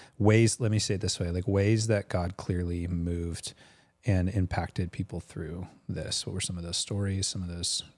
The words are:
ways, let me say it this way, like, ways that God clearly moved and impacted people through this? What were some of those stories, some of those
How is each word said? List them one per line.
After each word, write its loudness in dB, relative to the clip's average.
ways, 6
let 2
me 2
say 0
it -2
this -2
way, -2
like, -2
ways 4
that 2
God -2
clearly -2
moved -4
and 4
impacted -2
people -6
through -10
this? -4
What -8
were -4
some -4
of -6
those -6
stories, -2
some -4
of -4
those -4